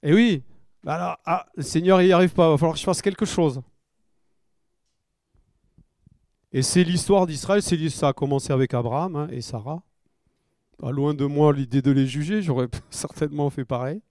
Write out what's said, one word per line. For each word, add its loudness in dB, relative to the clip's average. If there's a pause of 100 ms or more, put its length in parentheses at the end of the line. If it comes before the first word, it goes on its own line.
Eh 4
oui, 4 (420)
bah -6
alors, -8
ah, -4
le -8
Seigneur, 4
il 6
n'y 6
arrive 4
pas, 4
il 6
va 4
falloir 2
que -8
je -8
fasse -2
quelque -2
chose. 0 (3000)
Et 0
c'est 4
l'histoire 2
d'Israël, -2
c'est -2
l'hi-, -2
ça -2
a 0
commencé -2
avec 0
Abraham, -4
hein, -6
et -10
Sarah. -10 (960)
Pas -8
loin -2
de -2
moi 4
l'idée -2
de 4
les 4
juger, -4
j'aurais -2 (100)
<laughs> -20
certainement -6
fait -8
pareil. -6